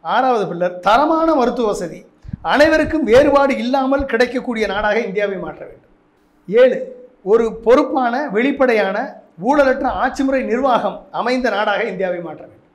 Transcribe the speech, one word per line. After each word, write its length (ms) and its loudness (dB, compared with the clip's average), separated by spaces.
ஆறாவது 520 0
பில்லர் 260 -4
தரமான 560 2
மருத்துவ 320 0
வசதி, 380 -6
அனைவருக்கும் 600 2
வேறுபாடு 540 4
இல்லாமல் 480 0
கிடைக்கக்கூடிய 640 -2
நாடாக 320 -2
இந்தியாவை 380 -4
மாற்ற 280 -12
வேண்டும். 260 -20
ஏழு, 600 2
ஒரு 300 2
பொறுப்பான, 760 0
வெளிப்படையான, 920 -2
ஊழலற்ற 380 2
ஆட்சி 400 -2
முறை 200 0
நிர்வாகம் 680 -2
அமைந்த 380 -2
நாடாக 340 -2
இந்தியாவை 380 -6
மாற்ற 240 -14
வேண்டும். 300 -20